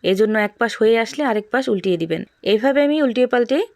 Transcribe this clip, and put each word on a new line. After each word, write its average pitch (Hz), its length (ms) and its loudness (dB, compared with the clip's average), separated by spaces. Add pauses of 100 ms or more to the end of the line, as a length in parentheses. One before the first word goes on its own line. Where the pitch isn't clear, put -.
(120)
এজন্য 214 240 2 (120)
এক 202 120 -8
পাশ 226 200 0
হয়ে 226 240 4
আসলে - 260 -8
আরেক 208 240 -2
পাশ 262 100 0 (100)
উল্টিয়ে 185 280 -2
দিবেন। 165 200 -4 (300)
এইভাবে 262 360 2
আমি 294 180 0
উল্টিয়ে 247 260 2
পাল্টে 247 260 0 (180)